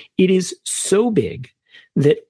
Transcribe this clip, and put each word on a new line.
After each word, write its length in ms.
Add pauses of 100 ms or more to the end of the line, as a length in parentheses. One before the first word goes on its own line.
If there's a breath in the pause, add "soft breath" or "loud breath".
(160 loud breath)
It 140
is 340
so 480
big 380 (440 soft breath)
that 240 (120)